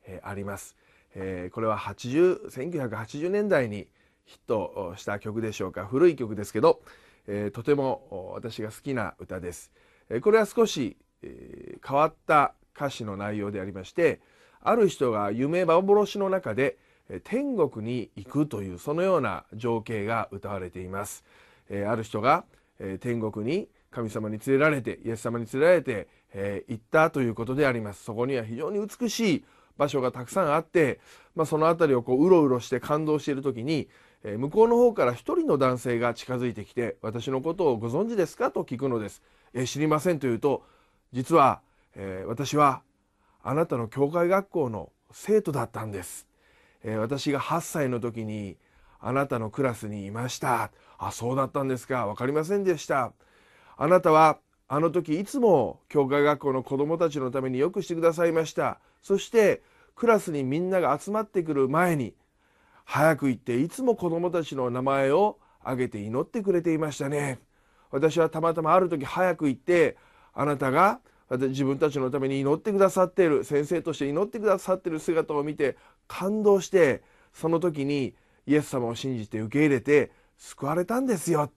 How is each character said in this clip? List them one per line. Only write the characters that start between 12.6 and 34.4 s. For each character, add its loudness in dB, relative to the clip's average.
歌 -4
詞 -10
の -8
内 -6
容 -4
で -6
あ -6
り -10
ま -10
し -16
て、 2
あ 2
る 4
人 0
が 0
夢 0
幻 4
の 0
中 -2
で、 0
え -10
ー、 -10
天 -2
国 -2
に -6
行 -14
く 0
と -8
い -8
う、 -12
そ -6
の -2
よ 2
う 2
な -4
情 -4
景 -6
が -2
歌 -10
わ -6
れ -10
て -14
い -10
ま -6
す。 -16
え -4
ー、 -2
あ 0
る -4
人 -6
が、 2
え -10
ー、 -20
天 -4
国 -8
に -4
神 -6
様 -6
に -8
連 2
れ 4
ら 6
れ -2
て、 -8
イ -6
エ -4
ス -14
様 -4
に -8
連 -2
れ 4
ら 8
れ 2
て、 -4
え -6
ー、 -10
行 -8
っ -20
た 4
と -2
い 2
う -2
こ -6
と -4
で 4
あ 2
り -2
ま -8
す。 -20
そ -8
こ -2
に -2
は -2
非 -10
常 -6
に -2
美 -4
し 0
い -8
場 0
所 -2
が 0
た -10
く -16
さ 0
ん 2
あ 2
っ -2
て、 0
ま 0
あ、 0
そ -2
の 4
あ 4
た 2
り 4
を 0
こ 0
う、 6
う 6
ろ 8
う 4
ろ 2
し -14
て -2
感 -2
動 0
し -8
て -2
い 0
る -6
と -2
き -8
に、 -2
え -8
ー、 -6
向 -4